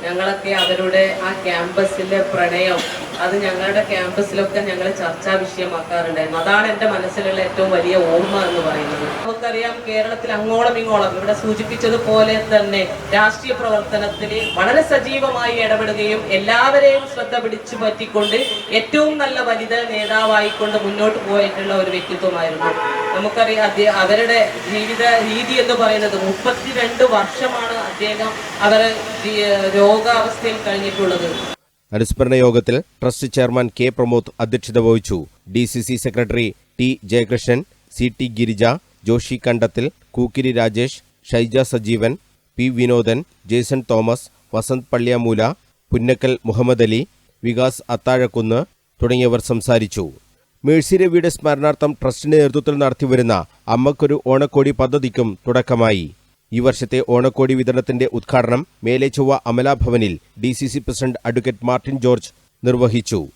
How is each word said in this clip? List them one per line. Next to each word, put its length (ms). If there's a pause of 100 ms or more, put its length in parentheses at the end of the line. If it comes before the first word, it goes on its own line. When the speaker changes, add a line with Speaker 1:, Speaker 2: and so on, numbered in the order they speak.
Speaker 1:
ഞങ്ങളൊക്കെ 460 (120)
അവരുടെ 400 (240)
ആ 20 (160)
ക്യാമ്പസിലെ 760 (140)
പ്രണയം, 480 (440)
അത് 100 (100)
ഞങ്ങളുടെ 460
ക്യാമ്പസിലൊക്കെ 760
ഞങ്ങൾ 220 (100)
ചർച്ചാ 440
വിഷയമാക്കാറുണ്ടായിരുന്നു. 960
അതാണ് 320
എൻ്റെ 220
മനസ്സിലുള്ള 500
ഏറ്റവും 320
വലിയ 180 (160)
ഓർമ്മ 240 (140)
എന്ന് 180
പറയുന്നത്. 400 (160)
നമുക്കറിയാം, 540 (100)
കേരളത്തിൽ 500
അങ്ങോളം 460
ഇങ്ങോളം 360
ഇവിടെ 240
സൂചിപ്പിച്ചതുപോലെ 920 (180)
തന്നെ 300 (320)
രാഷ്ട്രീയ 460
പ്രവർത്തനത്തിൽ 760 (240)
വളരെ 240 (100)
സജീവമായി 720
ഇടപെടുകയും 560 (180)
എല്ലാവരെയും 760
ശ്രദ്ധ 320
പിടിച്ചു 380
പറ്റിക്കൊണ്ട് 540 (420)
ഏറ്റവും 440
നല്ല 140 (100)
വനിതാ 320 (140)
നേതാവായിക്കൊണ്ട് 920
മുന്നോട്ട് 340 (120)
പോയിട്ടുള്ള 420 (100)
ഒരു 140
വ്യക്തിത്വമായിരുന്നു. 760 (460)
നമുക്കറിയാം, 540
അദ്ദേ-, 220 (120)
അവരുടെ 360 (280)
ജീവിത 340 (300)
രീതി 220 (100)
എന്ന് 180
പറയുന്നത് 340 (120)
മുപ്പത്തിരണ്ട് 760 (120)
വർഷമാണ് 600 (140)
അദ്ദേഹം 400 (360)
അവരെ 220 (360)
ജീ-, 180 (440)
രോഗാവസ്ഥയിൽ 760
കഴിഞ്ഞിട്ടുള്ളത്. 640 (680)
Speaker 2:
അനുസ്മരണ 380 (100)
യോഗത്തിൽ 320 (240)
ട്രസ്റ്റ് 340
ചെയർമാൻ 320 (120)
കെ 80 (100)
പ്രമോദ് 360 (100)
അധ്യക്ഷത 440
വഹിച്ചു. 320 (340)
ഡി 100 (100)
സി 160
സി 160
സെക്രട്ടറി 420 (320)
ടി 100 (220)
ജയകൃഷ്ണൻ, 500 (360)
സി 100 (100)
ടി 100 (120)
ഗിരിജ, 260 (440)
ജോഷി 360
കണ്ടത്തിൽ, 400 (320)
കൂക്കിരി 420
രാജേഷ്, 400 (320)
ഷൈജ 260 (160)
സജീവൻ, 400 (440)
പി 100 (140)
വിനോദൻ, 400 (320)
ജേസൺ 380
തോമസ്, 380 (260)
വസന്ത് 380
പള്ളിയാമൂല, 500 (500)
പുന്നക്കൽ 420 (160)
മുഹമ്മദ് 380
അലി, 120 (420)
വികാസ് 400 (140)
അത്താഴക്കുന്ന് 640 (400)
തുടങ്ങിയവർ 500
സംസാരിച്ചു. 560 (580)
മേഴ്സി 360
രവിയുടെ 380
സ്മരണാർത്ഥം 520 (120)
ട്രസ്റ്റിന്റെ 360
നേതൃത്വത്തിൽ 360 (100)
നടത്തിവരുന്ന 500 (400)
അമ്മക്കൊരു 420 (160)
ഓണക്കോടി 460
പദ്ധതിക്കും 500 (180)
തുടക്കമായി. 600 (500)
ഈ 80
വർഷത്തെ 340 (160)
ഓണക്കോടി 460
വിതരണത്തിന്റെ 460 (100)
ഉദ്ഘാടനം 440 (260)
മേലെ 280
ചൊവ്വ 240 (120)
അമലാഭവനിൽ 640 (300)
ഡി 160
സി 140
സി 120
പ്രസിഡന്റ് 440
അഡ്വക്കേറ്റ് 400
മാർട്ടിൻ 360
ജോർജ് 260 (360)
നിർവഹിച്ചു. 540 (160)